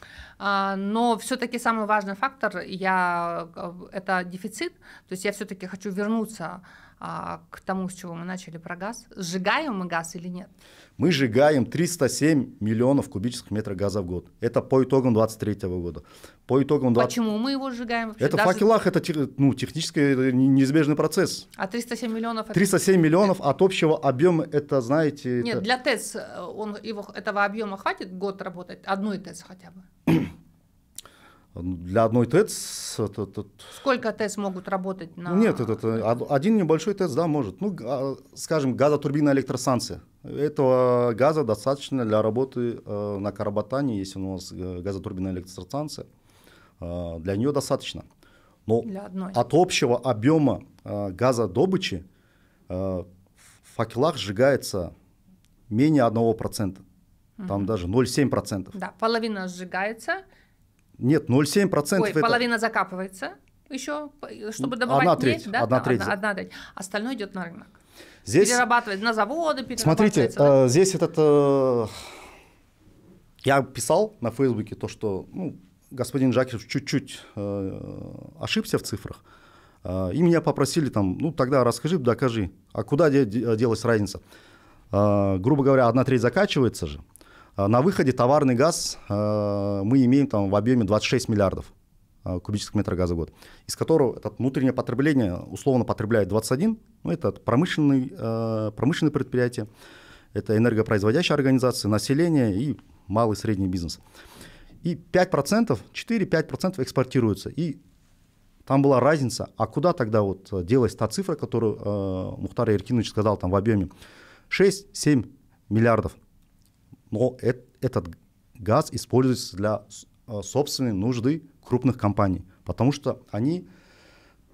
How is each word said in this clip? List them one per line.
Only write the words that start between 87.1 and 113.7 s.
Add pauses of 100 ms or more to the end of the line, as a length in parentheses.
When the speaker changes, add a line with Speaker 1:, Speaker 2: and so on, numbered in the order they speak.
Speaker 2:
Э,
на
выходе
товарный
газ, (120)
э,
мы
имеем
там
в
объёме
двадцать
шесть
миллиардов, (500)
э,
кубических
метров
газа
в
год, (340)
из
которого
это
внутреннее
потребление
условно
потребляет
двадцать
один, (240)
ну,
это
промышленный,
э,
промышленные
предприятия, (640)
это
энергопроизводящие
организации,
население
и (280)
малый
и
средний
бизнес. (800)
И
пять
процентов,
четыре-пять
процентов
экспортируется.
И (880)
там
была
разница,
а
куда
тогда
вот,
э,
делась
та
цифра,
которую,
э,
Мухтар
Еркинович
сказал
там
в
объёме (600)